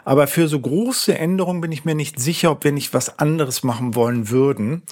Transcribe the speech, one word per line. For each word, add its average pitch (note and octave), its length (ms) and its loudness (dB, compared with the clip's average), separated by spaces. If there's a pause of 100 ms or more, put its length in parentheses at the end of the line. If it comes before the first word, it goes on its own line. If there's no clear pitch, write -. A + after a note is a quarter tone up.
aber C#3 220 4
für E3 220 2
so D3 120 -2
große G3+ 560 0
Änderungen F3+ 460 -2
bin E3 100 -4
ich D3 140 -6
mir D#3+ 80 0
nicht D3 260 -4
sicher, E3 300 2
ob C#3 140 0
wir D3 80 4
nicht C#3+ 200 -4
was - 260 -2
anderes D3+ 440 0
machen A#2+ 320 -2
wollen A#2 340 0
würden. C3+ 640 0